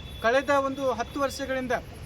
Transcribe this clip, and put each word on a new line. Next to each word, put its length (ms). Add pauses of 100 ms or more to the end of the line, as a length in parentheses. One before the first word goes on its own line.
(220)
ಕಳೆದ 280
ಒಂದು 420
ಹತ್ತು 280
ವರ್ಷಗಳಿಂದ 520 (340)